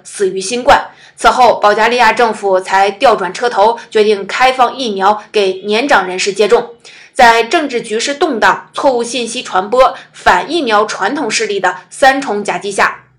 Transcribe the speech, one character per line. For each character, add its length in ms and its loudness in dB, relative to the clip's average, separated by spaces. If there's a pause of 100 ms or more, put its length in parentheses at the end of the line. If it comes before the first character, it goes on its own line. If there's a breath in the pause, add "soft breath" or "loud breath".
死 240 -4
于 120 -8
新 220 -6
冠。 260 2 (260 loud breath)
此 140 2
后， 260 4
保 180 2
加 140 0
利 100 0
亚 160 4
政 200 2
府 260 0
才 320 2
调 240 2
转 180 -6
车 160 -4
头， 280 2 (120)
决 140 2
定 220 0
开 260 0
放 240 0
疫 140 -6
苗 320 0 (100)
给 220 0 (120)
年 220 0
长 200 2
人 100 -8
士 160 -2
接 140 2
种。 280 0 (380 loud breath)
在 300 4
政 240 -2
治 140 -4
局 180 -4
势 140 -4
动 260 -2
荡、 340 0
错 200 0
误 100 -2
信 240 -6
息 160 -8
传 260 -4
播、 240 4 (200 loud breath)
反 360 0
疫 120 -2
苗 240 2
传 280 -4
统 160 -4
势 160 -2
力 140 -4
的 160 -2 (140 loud breath)
三 320 2
重 200 -4
夹 160 -4
击 140 -8
下 360 -4 (120)